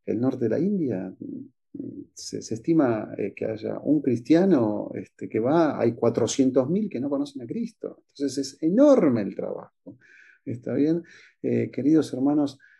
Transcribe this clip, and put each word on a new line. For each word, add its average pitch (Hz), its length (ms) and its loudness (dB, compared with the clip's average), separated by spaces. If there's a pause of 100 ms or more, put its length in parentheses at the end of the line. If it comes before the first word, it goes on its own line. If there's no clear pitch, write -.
El 101 140 -2
norte 127 240 -2
de 110 60 0
la 113 100 0
India, 139 580 -4
mm, - 960 -14
se, - 280 -10
se - 120 -8
estima, 113 640 0
eh, 101 160 -6
que 107 120 -6
haya 107 340 -6
un 143 200 2
cristiano, 127 960 2
este, - 340 -12
que 110 120 -2
va, 143 400 2
hay 117 140 2
cuatrocientos 127 760 2
mil 202 180 0
que - 120 -6
no 139 100 -4
conocen 139 320 -6
a 117 40 -10
Cristo. - 640 -10
Entonces 139 280 -6
es - 240 -8
enorme 185 600 6
el 95 120 -6
trabajo. - 640 -12 (460)
¿Está 120 300 -8
bien? 156 280 2 (400)
Eh, 117 300 0
queridos 143 400 2
hermanos, 143 480 0 (200)